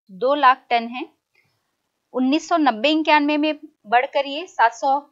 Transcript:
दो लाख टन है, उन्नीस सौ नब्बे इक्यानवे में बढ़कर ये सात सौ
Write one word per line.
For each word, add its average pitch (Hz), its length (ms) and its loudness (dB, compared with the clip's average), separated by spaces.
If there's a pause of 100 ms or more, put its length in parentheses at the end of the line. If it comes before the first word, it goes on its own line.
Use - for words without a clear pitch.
(140)
दो 240 220 -2
लाख 262 340 2
टन 233 200 0
है, 262 160 -12 (1080)
उन्नीस 262 360 0
सौ 349 100 2
नब्बे 254 320 0
इक्यानवे 302 460 2
में 302 220 -2 (280)
बढ़कर 269 400 0
ये 294 200 -8
सात - 280 0
सौ 277 240 0 (120)